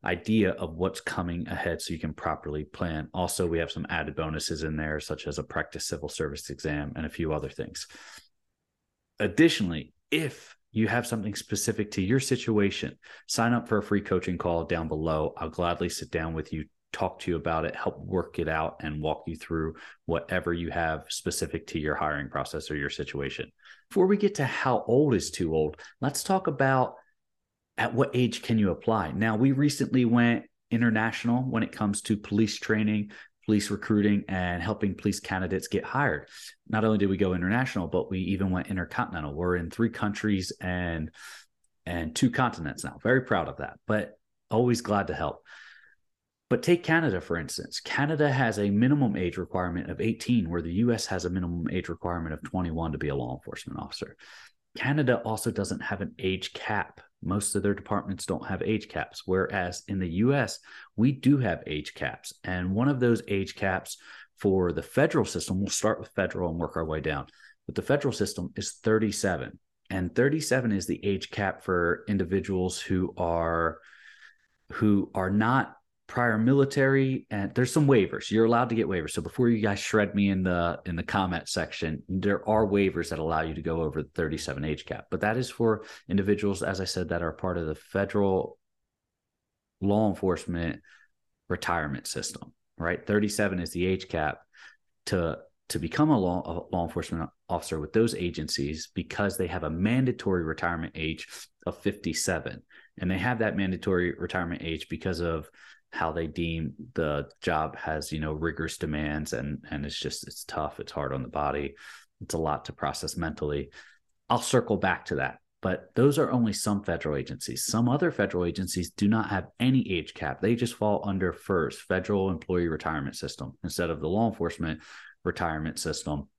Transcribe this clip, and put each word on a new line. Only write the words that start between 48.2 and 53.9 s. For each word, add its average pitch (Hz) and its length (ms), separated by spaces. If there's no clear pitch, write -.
has 117 260
a 101 120
minimum 123 480
age 87 180
requirement 90 540
of 95 100
eighteen, 110 480
where 85 140
the 85 100
U 117 200
S 110 120
has 90 220
a 87 40
minimum 87 400
age 90 200
requirement 85 420
of 78 100
twenty-one 82 500
to 71 60
be 76 100
a 69 60
law 64 220
enforcement - 420
officer. - 380